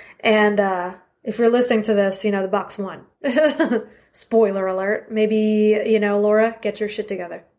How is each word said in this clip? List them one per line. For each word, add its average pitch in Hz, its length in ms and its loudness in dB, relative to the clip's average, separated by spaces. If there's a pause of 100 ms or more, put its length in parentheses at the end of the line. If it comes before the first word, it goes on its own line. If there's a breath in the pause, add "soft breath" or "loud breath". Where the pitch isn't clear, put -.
(200 loud breath)
And, 214 400 2
uh, 185 360 -2 (280)
if 214 140 -8
you're 233 120 4
listening 240 340 2
to 220 100 0
this, 196 320 0
you 214 60 2
know, 196 140 -2
the 190 120 -2
Bucs - 200 -6
won. 185 280 -10 (160)
<laughs> 269 640 0 (240 loud breath)
Spoiler 196 560 0
alert. 190 440 -4
Maybe, 214 720 2
you 220 140 2
know, 208 200 0
Laura, 214 420 2
get 208 180 -6
your 208 100 -4
shit 208 180 -8
together. 175 380 -12 (140)